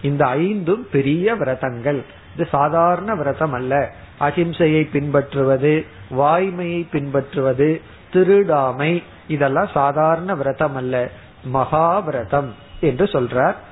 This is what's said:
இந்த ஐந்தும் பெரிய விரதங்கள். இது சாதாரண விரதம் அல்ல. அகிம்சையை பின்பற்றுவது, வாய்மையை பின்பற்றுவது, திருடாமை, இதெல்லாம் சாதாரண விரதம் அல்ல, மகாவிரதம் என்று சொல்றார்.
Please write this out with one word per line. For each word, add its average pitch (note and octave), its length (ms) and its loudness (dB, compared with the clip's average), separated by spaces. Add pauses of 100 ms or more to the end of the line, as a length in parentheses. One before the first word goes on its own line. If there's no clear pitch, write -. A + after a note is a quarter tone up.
இந்த C#3+ 200 0 (140)
ஐந்தும் F#3+ 520 0
பெரிய D#3+ 480 0
விரதங்கள். C3 640 -4 (280)
இது D#3+ 180 -6
சாதாரண E3 680 2
விரதம் C#3+ 420 -2
அல்ல. B2+ 180 -2 (460)
அகிம்சையை D#3 680 2
பின்பற்றுவது, C#3 880 0 (400)
வாய்மையை F3 760 0
பின்பற்றுவது, C#3 840 0 (380)
திருடாமை, D#3+ 840 2 (360)
இதெல்லாம் D3 440 0
சாதாரண D#3+ 640 0
விரதம் C#3 420 -2
அல்ல, B2+ 180 -4 (520)
மகாவிரதம் C#3+ 1040 0 (300)
என்று C3 260 2
சொல்றார். B2+ 500 0 (140)